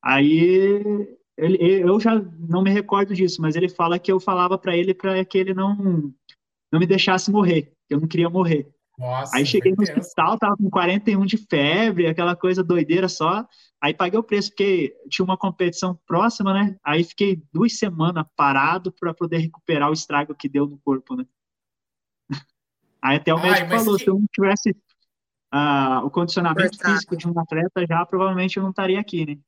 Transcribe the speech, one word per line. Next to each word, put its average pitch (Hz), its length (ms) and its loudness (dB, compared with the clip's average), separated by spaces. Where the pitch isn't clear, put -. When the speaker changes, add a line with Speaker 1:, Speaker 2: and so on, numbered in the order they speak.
Speaker 1:
Aí 190 1120 2
ele, 175 200 2
ele, 180 300 4
eu 208 100 4
já 226 160 2
não 170 240 -2
me 196 80 4
recordo 202 460 0
disso, 175 260 0
mas 156 140 0
ele 175 140 0
fala 175 280 0
que 175 140 -2
eu 185 80 2
falava 180 380 0
pra 180 180 -4
ele 185 180 0
pra 190 300 -2
que 185 140 -4
ele 190 160 0
não, 190 600 -2
não 160 80 2
me 180 60 4
deixasse 190 460 2
morrer, 180 420 2
que 147 60 -4
eu 143 60 2
não 160 80 -2
queria 170 220 0
morrer. 165 400 0
Speaker 2:
Nossa, 127 400 -6
Speaker 1:
Aí 143 80 2
cheguei 190 280 2
Speaker 2:
foi 196 120 2
Speaker 1:
no - 80 -6
Speaker 2:
tenso. 202 140 -4
Speaker 1:
hospital, 180 300 0
tava 202 200 0
com 196 120 0
quarenta 190 400 0
e 202 60 2
um 196 100 2
de 214 120 -2
febre, 175 680 0
aquela 175 280 0
coisa 185 260 0
doideira 175 460 0
só. 185 400 -2
Aí 180 120 0
paguei 190 260 0
o 226 40 -2
preço, 208 260 -2
porque 185 440 0
tinha - 140 -2
uma 185 140 -2
competição 180 680 -4
próxima, 196 480 0
né? 196 300 0
Aí 151 220 0
fiquei 190 360 -2
duas 220 240 0
semanas 165 480 -2
parado 151 560 0
pra 170 220 -6
poder 165 240 -4
recuperar 160 520 -2
o 156 40 0
estrago 151 420 -4
que 139 140 -8
deu 143 180 0
no 143 120 -14
corpo, 131 360 -4
né? 127 100 -8
<laughs> - 180 -10
Aí 135 140 2
até 160 180 0
o 165 40 0
Speaker 2:
Ai, 165 60 -4
Speaker 1:
médico 180 260 2
Speaker 2:
mas 226 160 0
Speaker 1:
falou, 202 120 2
Speaker 2:
que - 60 -4
Speaker 1:
se 196 60 2
eu 190 60 2
não 208 180 0
tivesse, 196 420 0
ah, 139 540 0
o 139 80 -4
condicionamento 170 640 -2
Speaker 3:
Forçado. 175 180 0
Speaker 1:
físico 165 220 -4
de 160 100 -10
um 170 140 -2
atleta 165 480 -2
já, 165 180 0
provavelmente 185 520 -2
eu 190 60 -2
não 190 80 -4
estaria 190 280 -2
aqui, 180 260 -4
né? 147 220 -10